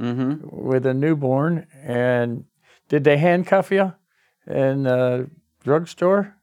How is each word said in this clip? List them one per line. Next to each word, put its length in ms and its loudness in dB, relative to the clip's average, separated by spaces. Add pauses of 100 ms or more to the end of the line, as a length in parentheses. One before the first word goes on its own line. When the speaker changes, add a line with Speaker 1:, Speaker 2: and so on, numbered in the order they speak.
Speaker 1:
Mm-hmm. 480 -4 (180)
Speaker 2:
with 200 0
a 80 0
newborn. 720 0 (160)
And 640 -2 (440)
did 160 0
they 140 6
handcuff 520 2
you 220 0 (540)
in 380 -2
the 440 0 (340)
drugstore? 800 0